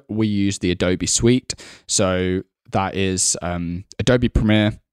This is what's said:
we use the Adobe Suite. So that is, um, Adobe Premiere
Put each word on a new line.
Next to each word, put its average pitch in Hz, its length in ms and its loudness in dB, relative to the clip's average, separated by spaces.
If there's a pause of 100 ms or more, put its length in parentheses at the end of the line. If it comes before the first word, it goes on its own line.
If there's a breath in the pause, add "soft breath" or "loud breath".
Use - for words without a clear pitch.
we 107 180 0
use 101 320 0
the 92 100 0
Adobe 87 380 0
Suite. - 480 2 (320 loud breath)
So 92 560 0 (280)
that 95 240 -2
is, 92 460 -2
um, 87 440 -6 (120)
Adobe 123 320 2
Premiere 107 500 2 (140)